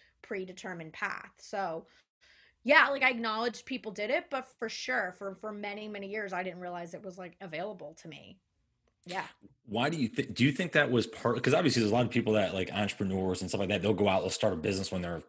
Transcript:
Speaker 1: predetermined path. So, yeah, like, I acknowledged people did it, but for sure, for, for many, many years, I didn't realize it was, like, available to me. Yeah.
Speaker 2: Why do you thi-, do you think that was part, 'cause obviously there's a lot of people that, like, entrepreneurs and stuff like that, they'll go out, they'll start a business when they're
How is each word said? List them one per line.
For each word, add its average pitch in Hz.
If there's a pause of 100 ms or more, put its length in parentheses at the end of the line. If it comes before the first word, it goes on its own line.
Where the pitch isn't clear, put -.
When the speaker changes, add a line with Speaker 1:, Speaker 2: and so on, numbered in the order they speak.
(220)
Speaker 1:
predetermined 180
path. -
So, 175 (760)
yeah, 277
like, 277
I 262
acknowledged 226
people 220
did 208
it, 320
but 254
for -
sure, 220
for, 196
for 214
many, 202
many 202
years, 202
I 185
didn't 180
realize 175
it 180
was, 185
like, 180
available 175
to 170
me. 139 (640)
Yeah. 180 (360)
Speaker 2:
Why 120
do 170
you 131
thi-, -
do 104
you 147
think -
that 143
was 117
part, 120
'cause 127
obviously 151
there's 104
a -
lot 123
of 120
people 107
that, 95
like, 92
entrepreneurs 95
and 92
stuff 101
like 95
that, 101
they'll 104
go 101
out, 95
they'll -
start 107
a 85
business 95
when 92
they're 85